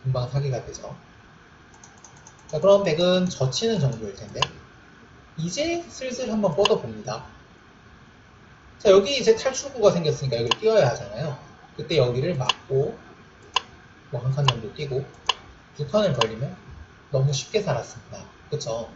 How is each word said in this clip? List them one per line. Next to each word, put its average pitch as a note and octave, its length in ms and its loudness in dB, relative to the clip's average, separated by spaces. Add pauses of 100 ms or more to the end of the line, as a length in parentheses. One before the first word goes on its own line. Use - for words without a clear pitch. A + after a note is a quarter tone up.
금방 B2+ 260 -2
사기가 C3+ 360 -4
되죠. G#2+ 300 -12 (1500)
자, D#3 120 -4
그럼 G3 240 8
백은 F3+ 460 2
젖히는 G3 500 0
정도일 A2 360 -2
텐데 G#2 240 -12 (1000)
이제 D#4 520 -2
슬슬 B3+ 420 -8
한번 G3+ 240 0
뻗어봅니다. F#3+ 720 0 (1500)
자, G#3+ 120 6
여기 G3+ 260 6
이제 A3+ 180 6
탈출구가 B3+ 560 2
생겼으니까 C#3 460 0
여기를 - 220 0
띄워야 G#3+ 300 6
하잖아요. A#2 480 -6 (380)
그때 - 220 -2
여기를 C3 380 2
막고 - 600 -2 (1120)
뭐 B2+ 120 -6
한 C3+ 80 0
칸 C#3 160 0
정도 A2 260 -4
띄고 C#3 320 -6 (720)
두 D3 100 -6
칸을 G3+ 260 0
벌리면 A#2+ 420 -4 (560)
너무 C#3 200 2
쉽게 G3+ 300 -2
살았습니다. - 640 -6 (240)
그쵸? A2+ 460 -6